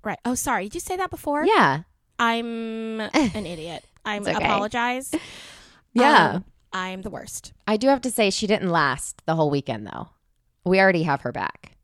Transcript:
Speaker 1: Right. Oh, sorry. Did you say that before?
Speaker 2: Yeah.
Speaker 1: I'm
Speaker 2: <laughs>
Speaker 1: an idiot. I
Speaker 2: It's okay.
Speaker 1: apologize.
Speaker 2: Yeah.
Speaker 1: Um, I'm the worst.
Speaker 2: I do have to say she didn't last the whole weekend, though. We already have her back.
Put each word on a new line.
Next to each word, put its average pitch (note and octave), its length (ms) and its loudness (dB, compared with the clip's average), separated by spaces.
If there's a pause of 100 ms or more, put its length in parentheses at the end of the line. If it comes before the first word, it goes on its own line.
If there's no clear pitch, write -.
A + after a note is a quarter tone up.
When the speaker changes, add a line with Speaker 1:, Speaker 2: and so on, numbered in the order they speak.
Speaker 1:
Right. G#3 220 -6
Oh, B3 100 -2
sorry. A#3 300 -2
Did G#3 120 -12
you F4 40 -8
say F#4 160 -6
that F#4 140 -4
before? D4+ 360 -4
Speaker 2:
Yeah. F3+ 360 4 (360)
Speaker 1:
I'm A3+ 800 -4
Speaker 2:
<laughs> G#3+ 140 -8
Speaker 1:
an G#3+ 320 0
idiot. E3 380 -10 (200)
I G#3 120 -4
Speaker 2:
It's G3+ 120 -6
okay. E3 160 0
Speaker 1:
apologize. A#3+ 720 -2 (800)
Speaker 2:
Yeah. A#3 420 8
Speaker 1:
Um, F#3 80 -6 (280)
I'm F#3 300 -8
the G#3 80 -10
worst. - 420 -14 (140)
Speaker 2:
I G#3+ 120 2
do B3+ 100 4
have C4+ 140 6
to B3+ 80 -2
say G#3+ 200 2
she G#3 160 -4
didn't F#3+ 240 0
last D3 560 0
the D#3+ 80 0
whole D#3 160 4
weekend, A#2 360 -2
though. - 220 -12 (560)
We F#3+ 160 4
already F#3 240 4
have C#3+ 180 0
her B2 100 -6
back. - 520 -10